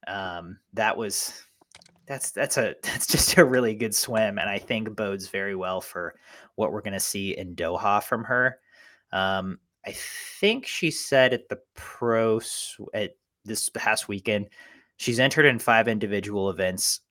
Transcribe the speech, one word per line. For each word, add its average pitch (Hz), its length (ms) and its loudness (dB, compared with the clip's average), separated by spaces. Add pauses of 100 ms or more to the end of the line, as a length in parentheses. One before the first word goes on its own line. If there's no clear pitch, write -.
Um, 90 500 -8 (160)
that 107 240 0
was, 107 340 -4 (760)
that's, - 240 -6
that's 139 260 0
a, 110 220 0
<laughs> - 40 -16
that's - 240 -4
just - 300 4
a 175 80 10
really 123 300 2
good 107 200 -2
swim, 110 440 0
and 98 100 -2
I 101 80 -4
think 107 380 -4
bodes 98 340 -4
very 98 260 -4
well 92 240 -2
for 87 360 -8 (400)
what 101 160 0
we're 104 100 -6
gonna 98 180 -6
see 98 380 -2
in 85 180 -10
Doha 92 480 2
from 117 220 -2
her. 127 340 2 (520)
Um, 95 480 0 (260)
I 101 100 -12 (440)
think 226 260 2
she - 260 -2
said 131 420 4
at 117 160 -6
the - 100 -6 (160)
pro 113 640 0
sw-, - 540 -10
at 104 180 -4 (340)
this 107 240 -4
past - 380 0
weekend, 101 420 -2 (480)
she's 120 220 0
entered 139 260 6
in 123 140 6
five 113 280 6
individual 101 600 0
events 92 600 0